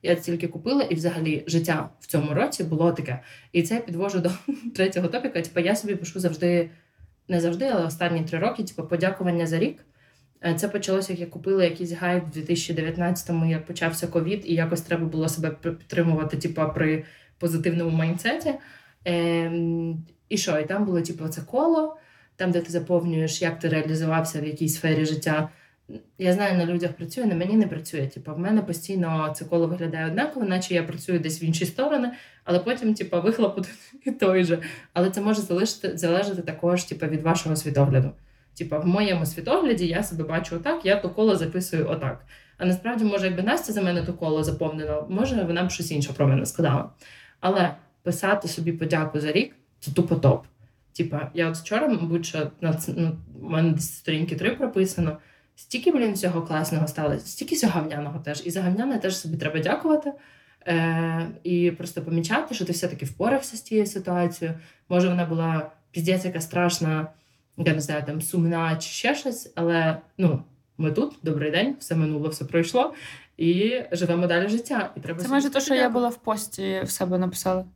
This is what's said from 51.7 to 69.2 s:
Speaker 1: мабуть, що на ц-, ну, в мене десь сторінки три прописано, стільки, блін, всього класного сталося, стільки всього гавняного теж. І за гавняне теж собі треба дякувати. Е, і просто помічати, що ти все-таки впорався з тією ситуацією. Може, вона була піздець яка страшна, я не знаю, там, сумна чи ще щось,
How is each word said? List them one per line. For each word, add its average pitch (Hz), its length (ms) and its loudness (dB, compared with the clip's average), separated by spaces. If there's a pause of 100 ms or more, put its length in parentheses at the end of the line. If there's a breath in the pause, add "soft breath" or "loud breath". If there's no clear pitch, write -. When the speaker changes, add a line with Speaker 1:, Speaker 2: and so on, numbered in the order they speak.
Speaker 1:
мабуть, 170 380 0
що 151 240 -4 (100)
на 160 140 0
ц-, - 220 -4
ну, 165 200 0 (240)
в 156 100 -10
мене 160 200 4
десь - 260 -2
сторінки 165 400 -2
три 180 140 0
прописано, 190 680 0 (380 loud breath)
стільки, 254 360 -2
блін, 233 200 2
всього 175 300 0
класного 156 460 0
сталося, 147 380 -2
стільки - 280 -6
всього 220 180 4
гавняного 156 460 -4
теж. 147 280 -8
І 170 40 -4
за 185 120 -2
гавняне 220 360 2
теж 185 180 -2
собі 160 200 -4
треба 156 240 -2
дякувати. 294 520 2 (540 loud breath)
Е, 165 600 2 (180)
і 175 260 4
просто - 320 -8
помічати, 170 520 0
що 196 100 -4
ти 170 80 -2
все-таки 165 340 -4
впорався 240 500 0
з - 40 -10
тією 214 260 2
ситуацією. 175 720 -2 (320 loud breath)
Може, 180 200 4
вона 175 160 2
була 160 460 0 (200)
піздець 185 340 0
яка 180 160 -4
страшна, 165 640 0 (500 soft breath)
я 165 180 2
не 156 60 0
знаю, 151 260 -2
там, 156 160 -4
сумна 165 540 2
чи - 120 -8
ще 262 260 0
щось, - 400 -6